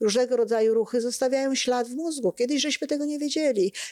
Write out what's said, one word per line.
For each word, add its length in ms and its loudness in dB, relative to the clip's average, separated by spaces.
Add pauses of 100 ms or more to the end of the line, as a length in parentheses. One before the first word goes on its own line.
różnego 360 2
rodzaju 380 2
ruchy 260 0
zostawiają 540 0
ślad 340 0
w 60 -10
mózgu. 380 -2
Kiedyś 300 -2
żeśmy 240 -2
tego 180 -2
nie 140 -4
wiedzieli. 540 0 (200)